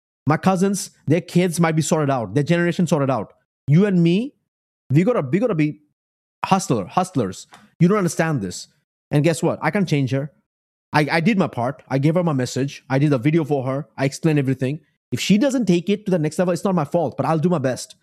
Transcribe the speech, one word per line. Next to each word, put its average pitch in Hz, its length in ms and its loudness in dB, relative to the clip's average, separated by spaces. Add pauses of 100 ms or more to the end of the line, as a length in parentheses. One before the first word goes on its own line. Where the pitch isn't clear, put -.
(280)
"My 151 100 2
cousins, 190 540 0 (160)
their 165 140 2
kids 175 380 0
might 160 160 2
be 160 60 2
sorted 151 300 0
out. 113 240 -4
Their 147 80 2
generation 175 420 0
sorted 139 240 0
out. 113 240 -4 (340)
You 175 200 6
and 180 160 4
me, 196 320 2 (560)
we 156 120 6
gotta, 226 180 2
we 143 180 -2
gotta 226 160 0
be 151 260 -2 (640)
hustler, 135 400 0
hustlers. 139 640 -4 (320)
You 170 80 6
don't 208 100 2
understand 160 440 -2
this." 90 260 -10 (420)
And 143 140 2
guess 160 180 2
what? 147 220 0
I 156 80 0
can't 196 180 -2
change 139 220 0
her. 135 200 -4 (600)
I, 151 180 -2
I 165 80 0
did 190 180 0
my 165 100 0
part. 123 420 -8
I 135 80 -4
gave 151 180 0
her 180 80 0
my 170 80 -2
message. 139 580 -6
I 131 80 -2
did 147 140 0
a 135 60 2
video 156 260 0
for 135 220 -2
her. 135 320 -6
I 139 80 -2
explained 147 340 0
everything. 135 400 -2 (320)
If 120 80 -4
she 196 180 2
doesn't 254 280 2
take 175 240 0
it 208 160 -2
to 185 60 -2
the 185 60 2
next 151 220 -2
level, 180 140 0
it's 170 100 -6
not 196 120 -2
my 156 100 0
fault, 156 320 -2
but 127 80 -2
I'll 160 140 0
do 160 100 0
my 175 80 0
best. 127 460 -6